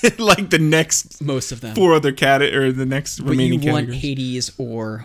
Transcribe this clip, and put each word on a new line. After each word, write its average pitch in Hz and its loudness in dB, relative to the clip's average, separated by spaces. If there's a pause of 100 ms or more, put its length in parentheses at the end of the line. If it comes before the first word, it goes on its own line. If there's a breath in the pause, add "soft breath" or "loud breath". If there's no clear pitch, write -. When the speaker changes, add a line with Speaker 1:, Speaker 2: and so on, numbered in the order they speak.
(140)
Speaker 1:
<laughs> - -16
like, 202 2
the 170 2
next 160 0
Speaker 2:
Most 135 -6
of 120 -14
them. 117 -12
Speaker 1:
four 180 6
other 143 2
cate-, 139 2
or 135 2
the 131 -4
next 135 -6
Speaker 2:
But 135 -4
Speaker 1:
remaining 151 2
Speaker 2:
you 151 0
want 151 -2
Speaker 1:
categories. 123 -8
Speaker 2:
Hades 127 -6
or 113 -8